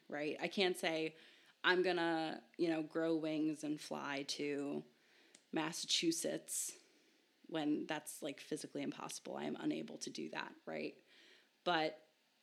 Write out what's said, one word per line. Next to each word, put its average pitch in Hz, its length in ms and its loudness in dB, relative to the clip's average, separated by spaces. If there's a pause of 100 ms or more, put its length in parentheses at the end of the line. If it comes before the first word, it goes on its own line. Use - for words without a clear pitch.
right? 147 300 -2
I 170 80 -2
can't 185 300 4
say, 160 380 0 (480)
"I'm 180 180 8
gonna, 170 640 2 (140)
you 170 120 2
know, 160 140 2
grow 165 320 2
wings 156 480 0
and 151 180 -2
fly 143 460 -4
to 147 560 -2 (680)
Massachusetts," - 1200 0 (720)
when 151 400 0
that's, - 340 -6
like, 143 180 -6
physically 147 440 -6
impossible. - 540 -6
I 143 80 -4
am 151 100 -2
unable 156 420 -4
to - 140 -8
do 156 180 -6
that, 156 240 -6 (120)
right? 156 300 -6 (680)
But, 160 360 2 (440)